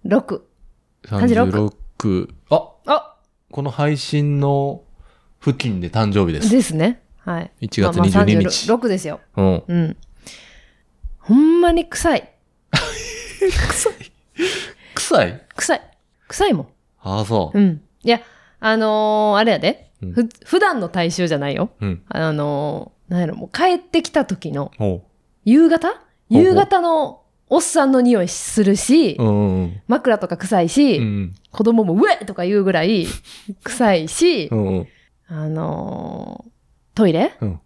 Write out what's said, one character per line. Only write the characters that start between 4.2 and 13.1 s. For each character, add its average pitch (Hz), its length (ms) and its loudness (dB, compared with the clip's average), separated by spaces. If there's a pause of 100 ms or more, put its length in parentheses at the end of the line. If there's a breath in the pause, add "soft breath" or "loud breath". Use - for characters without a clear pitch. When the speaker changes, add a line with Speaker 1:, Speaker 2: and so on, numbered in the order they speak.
Speaker 2:
の 139 420 -2 (580)
付 131 180 0
近 104 220 -4
で 87 100 -8
誕 110 220 0
生 98 140 2
日 82 60 0
で 76 100 -4
す。 220 80 2
Speaker 1:
で 247 120 4
す 160 120 -4
ね。 180 280 -2 (160)
は 170 240 -8
い。 170 80 -16 (100)
Speaker 2:
一 107 220 -4
月 87 180 0
二 95 100 4
十 - 0 -
二 - 0 -
日。 95 60 4
Speaker 1:
ま - 60 6
あ - 20 6
ま 101 240 4
あ - 20 -2
三 - 0 -
十 - 180 -6
六 233 200 0
で 190 100 0
す 185 80 -8
よ。 147 140 -10 (160)
Speaker 2:
う - 60 2
ん。 185 240 2
Speaker 1:
う 175 80 -4
ん。 165 220 0 (1200 loud breath)
ほ - 160 0
ん 320 260 6
ま 339 120 4
に 339 120 0
臭 330 320 -2
い。 - 120 -6 (440)
Speaker 2:
<laughs> 440 960 -4